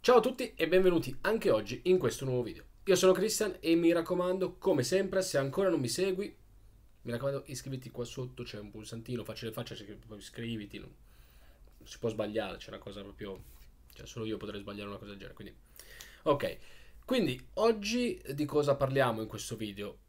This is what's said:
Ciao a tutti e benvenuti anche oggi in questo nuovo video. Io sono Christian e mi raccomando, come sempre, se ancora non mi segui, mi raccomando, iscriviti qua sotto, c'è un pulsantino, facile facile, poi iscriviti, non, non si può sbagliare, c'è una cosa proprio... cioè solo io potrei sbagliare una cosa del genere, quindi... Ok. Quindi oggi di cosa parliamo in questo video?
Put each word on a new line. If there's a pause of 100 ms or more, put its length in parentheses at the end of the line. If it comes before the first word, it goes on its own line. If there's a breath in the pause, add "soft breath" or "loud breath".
Ciao
a
tutti
e
benvenuti
anche
oggi
in
questo
nuovo
video. (180)
Io
sono
Christian
e
mi
raccomando,
come
sempre,
se
ancora
non
mi
segui, (680)
mi
raccomando,
iscriviti
qua
sotto,
c'è
un
pulsantino,
facile
facile,
poi
iscriviti,
non, (840 soft breath)
non
si
può
sbagliare,
c'è
una
cosa
proprio... (500 soft breath)
cioè
solo
io
potrei
sbagliare
una
cosa
del
genere,
quindi... (680 loud breath)
Ok. (480 soft breath)
Quindi
oggi (120)
di
cosa
parliamo
in
questo
video?